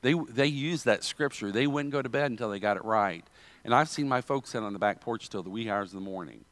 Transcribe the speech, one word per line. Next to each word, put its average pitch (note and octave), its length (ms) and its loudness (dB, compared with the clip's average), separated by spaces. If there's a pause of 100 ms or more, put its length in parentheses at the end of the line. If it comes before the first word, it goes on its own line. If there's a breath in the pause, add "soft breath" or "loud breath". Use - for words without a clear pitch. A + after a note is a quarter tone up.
They, C#3 140 4 (140)
they C3 180 2
used D3 380 -2
that G#2+ 180 4
scripture. C3+ 480 -4
They B2 160 2
wouldn't C#3+ 260 -2
go C#3 80 0
to C3 80 -4
bed C#3 220 0
until A2+ 180 -4
they G2+ 100 -4
got G#2 180 2
it - 60 -8
right. G2+ 400 2 (400 loud breath)
And A#2 100 2
I've D3 140 6
seen D3 200 -4
my B2+ 140 2
folks C3+ 280 -2
sit A2+ 140 -4
on G2+ 100 -4
the G2+ 60 -8
back G2+ 200 2
porch - 300 -6
till G2 140 -6
the F2+ 60 -10
wee A2 200 -6
hours G2+ 200 -2
of F#2+ 60 -16
the F#2+ 60 -8
morning. F2 500 -10